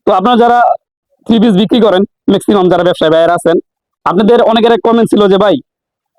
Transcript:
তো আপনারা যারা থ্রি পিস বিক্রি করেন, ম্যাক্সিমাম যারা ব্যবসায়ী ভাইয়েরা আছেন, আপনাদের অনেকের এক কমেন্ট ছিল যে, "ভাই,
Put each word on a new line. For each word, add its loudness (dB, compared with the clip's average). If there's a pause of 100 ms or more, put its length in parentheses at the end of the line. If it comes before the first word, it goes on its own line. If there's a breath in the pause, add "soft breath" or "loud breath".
তো 0
আপনারা 0
যারা 2 (640)
থ্রি 0
পিস 2
বিক্রি 0
করেন, 2 (280)
ম্যাক্সিমাম 0
যারা 0
ব্যবসায়ী -2
ভাইয়েরা 0
আছেন, -2 (460)
আপনাদের 0
অনেকের 0
এক 0
কমেন্ট 0
ছিল 0
যে, 2
"ভাই, 0 (640)